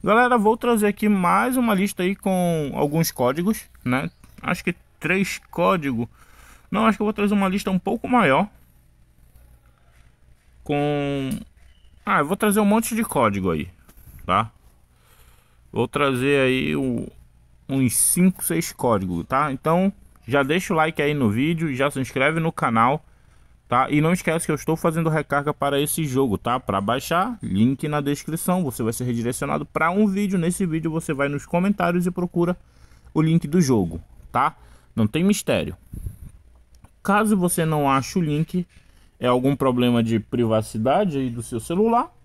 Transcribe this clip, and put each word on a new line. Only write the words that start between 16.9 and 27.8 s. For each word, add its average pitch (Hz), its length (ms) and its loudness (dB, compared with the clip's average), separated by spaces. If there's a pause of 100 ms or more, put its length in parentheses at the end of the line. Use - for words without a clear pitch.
uns 135 280 0
cinco, - 480 2
seis 170 260 -4
códigos, 95 560 -2
tá? 135 260 -2
Então, 175 400 0 (320)
já 139 200 2
deixa 170 280 -2
o 165 40 2
like 156 260 0
aí 147 120 0
no 131 140 2
vídeo, 151 460 0
já 135 160 0
se - 80 -8
inscreve 139 400 0
no 160 140 -2
canal, 123 520 2 (600)
tá? 127 240 0
E 147 100 2
não 160 120 2
esquece 170 340 -2
que 160 60 -2
eu - 20 0
estou 160 220 -2
fazendo 165 340 0
recarga 147 420 -2
para 143 280 0
esse 147 240 -2
jogo, 127 340 0
tá? 123 220 -2
Pra 98 200 -2
baixar, 165 640 -2
link 117 460 0